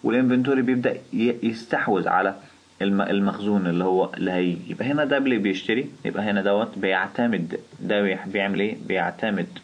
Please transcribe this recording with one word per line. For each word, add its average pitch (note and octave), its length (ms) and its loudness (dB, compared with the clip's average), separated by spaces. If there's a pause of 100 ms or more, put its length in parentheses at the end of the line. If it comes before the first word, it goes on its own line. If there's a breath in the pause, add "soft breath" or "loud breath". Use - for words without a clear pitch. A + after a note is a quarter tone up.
والانفنتوري B2+ 580 2
بيبدأ B2 360 2 (160)
ي-، A#2 300 2
يستحوذ A2 640 0
على F#2+ 280 2 (460 loud breath)
الم-، G2 200 2
المخزون G2 640 0
اللي F2 160 0
هو F#2 300 2
اللي F#2 180 -2
هيجي. F2+ 400 0
يبقى - 140 -4
هنا D3 200 0
ده C#3 120 2
اللي C3+ 200 2
بيشتري، G#2 520 0 (160)
يبقى - 180 -4
هنا G2+ 180 0
دوت G2+ 360 0
بيعتمد، F#2+ 840 0 (200)
ده G#2 220 0
بيح-، F#2+ 260 -2
بيعمل G2 320 -2
إيه؟ G#2 180 -2 (100)
بيعتمد F#2 600 -2 (160)